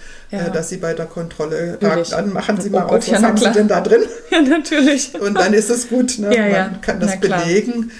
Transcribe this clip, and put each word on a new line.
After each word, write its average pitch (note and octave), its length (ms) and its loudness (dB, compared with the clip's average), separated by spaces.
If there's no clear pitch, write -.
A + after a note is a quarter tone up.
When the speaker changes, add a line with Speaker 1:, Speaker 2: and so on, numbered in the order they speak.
Speaker 1:
Ja. F#3 160 -6
Speaker 2:
äh, - 40 -6
dass D#3+ 200 -4
sie F#3 80 -10
bei E3 160 -6
der E3 120 -8
Kontrolle E3 760 -8
Speaker 1:
Natürlich. F3 280 0
Speaker 2:
fragen, - 200 -4
dann G3 40 -4
machen G3+ 280 -4
Sie G3+ 100 -6
mal F3+ 140 0
Speaker 1:
Oh F3 40 -6
Gott, A3+ 100 4
Speaker 2:
auf, - 0 -
was - 100 -4
Speaker 1:
ja, A3 120 2
na A3+ 80 4
Speaker 2:
haben G#3+ 80 2
Sie A3 60 4
Speaker 1:
klar. A3 120 2
Speaker 2:
denn G#3 140 4
da F3+ 120 2
drin? G#3 260 4
Speaker 1:
<laughs> - 240 -10
Ja, E4+ 120 4
natürlich. C#4+ 760 2
Speaker 2:
Und G3+ 140 -2
dann F#3+ 200 2
ist G#3+ 160 2
es A#3+ 180 -2
gut, B3+ 300 0
ne? G#3 160 0
Speaker 1:
Ja, A3 120 2
ja. F#3+ 220 0
Speaker 2:
Man F#3+ 120 -12
kann - 200 -6
das G3+ 140 0
Speaker 1:
Na - 20 -8
klar. F#3+ 280 0
Speaker 2:
belegen. A3 560 -2